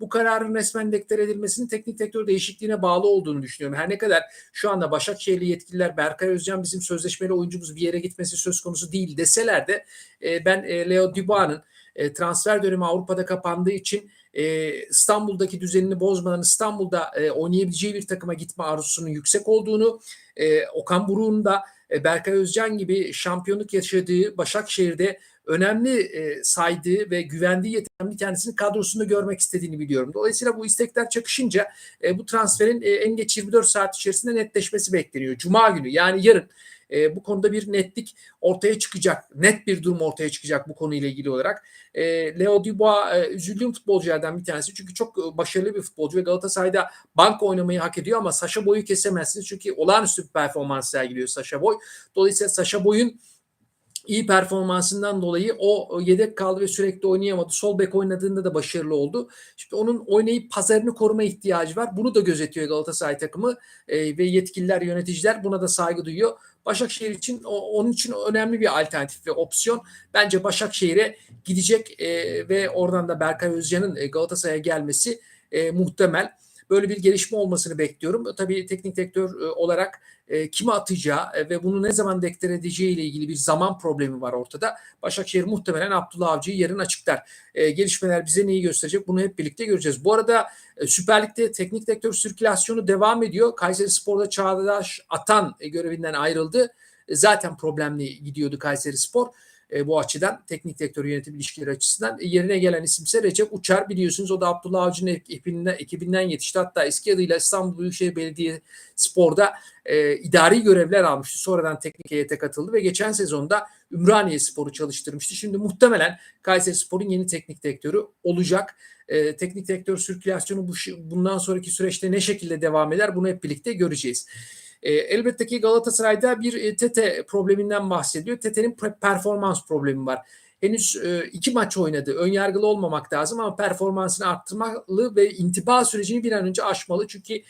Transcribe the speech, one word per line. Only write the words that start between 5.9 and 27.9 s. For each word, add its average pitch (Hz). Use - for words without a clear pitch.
"Berkay 156
Özcan 185
bizim 180
sözleşmeli 180
oyuncumuz, 175
bir 160
yere 170
gitmesi 175
söz -
konusu 170
değil." 175
deseler 190
de, 202
e, 165
ben, 190
e, 175
Leo 185
Dubois'ın, 185
e, 143
transfer 180
dönemi 185
Avrupa'da 180
kapandığı 180
için, 202
e, 156
İstanbul'daki 196
düzenini 185
bozmadan 180
İstanbul'da, 185
e, 151
oynayabileceği 175
bir 202
takıma 180
gitme 170
arzusunun 156
yüksek 156
olduğunu, 220
e, 156
Okan 180
Buruk'un 214
da, 196
e, 143
Berkay 165
Özcan 214
gibi 190
şampiyonluk 196
yaşadığı 185
Başakşehir'de 180
önemli, 214
e, 156
saydığı 175
ve 175
güvendiği 180
yeteneklerden 208